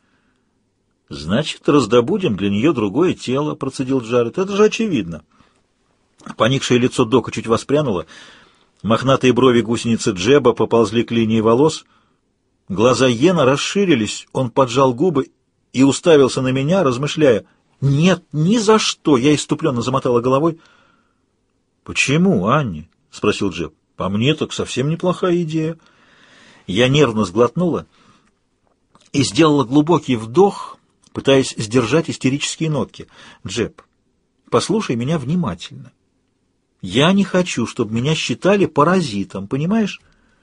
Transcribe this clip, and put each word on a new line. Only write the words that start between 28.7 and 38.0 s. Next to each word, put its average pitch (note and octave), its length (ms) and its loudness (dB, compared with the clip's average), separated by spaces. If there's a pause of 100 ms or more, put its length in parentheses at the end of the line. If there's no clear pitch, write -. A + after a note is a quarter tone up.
и C#3+ 100 2
сделала D3 420 2
глубокий D3 520 0
вдох, B2 640 0 (340)
пытаясь C3+ 440 0
сдержать A#2+ 540 0
истерические C#3 600 -4
нотки. - 380 -6 (380)
«Джеб, F#2+ 360 -6 (680)
послушай D3+ 460 -2
меня C#3 220 -4
внимательно. C3+ 720 -6 (920)
Я B2 300 0
не G3+ 120 2
хочу, F3 420 -2
чтобы A2 280 -4
меня C3 200 -2